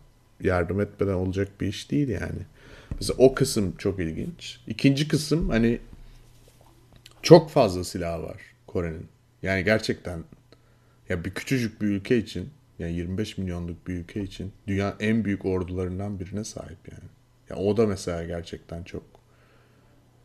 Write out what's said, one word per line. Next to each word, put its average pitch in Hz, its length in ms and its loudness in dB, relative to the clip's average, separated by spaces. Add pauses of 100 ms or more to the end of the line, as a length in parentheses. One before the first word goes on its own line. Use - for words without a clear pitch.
(400)
yardım 90 400 0
etmeden 101 340 -2
olacak 92 340 0 (120)
bir 95 60 0
iş - 240 -6
değil 143 180 0
yani. 90 320 -6 (600)
Mesela - 180 -2
o 131 160 8
kısım 101 440 0
çok 95 220 -2
ilginç. 82 640 -6
İkinci 139 420 2
kısım 160 400 0
hani 117 300 4 (1400)
çok 160 280 12
fazla 92 340 2
silah 85 380 -6
var - 140 -10 (300)
Kore'nin. 85 400 -6 (360)
Yani 95 220 0
gerçekten 104 560 0 (880)
ya 85 160 -4
bir 92 60 -4
küçücük 120 520 -4
bir 107 40 0
ülke 101 320 2
için, 92 300 -6 (300)
yani 85 140 -4
yirmi 87 260 -4
beş 107 200 -6
milyonluk 87 480 -6
bir 90 80 -6
ülke 90 280 -8
için 95 300 -10 (140)
dünyanın 98 340 -2
en 110 240 2
büyük 98 200 -2
ordularından 92 760 -4
birine 98 240 -8
sahip - 340 -14 (140)
yani. - 160 -18 (420)
Ya - 60 -10
o 98 200 2
da 113 100 6
mesela 90 380 -2
gerçekten 85 580 -8
çok - 200 -10 (1200)